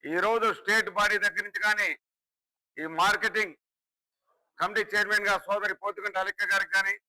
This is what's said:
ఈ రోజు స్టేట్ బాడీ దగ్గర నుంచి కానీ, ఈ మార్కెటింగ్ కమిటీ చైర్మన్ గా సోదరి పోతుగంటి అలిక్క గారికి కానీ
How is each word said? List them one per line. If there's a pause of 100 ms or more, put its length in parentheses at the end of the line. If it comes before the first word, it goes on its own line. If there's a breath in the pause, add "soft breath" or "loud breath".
ఈ (100)
రోజు (140)
స్టేట్
బాడీ
దగ్గర
నుంచి
కానీ, (920)
ఈ (140)
మార్కెటింగ్ (1040)
కమిటీ (100)
చైర్మన్
గా (100)
సోదరి
పోతుగంటి
అలిక్క
గారికి
కానీ (140)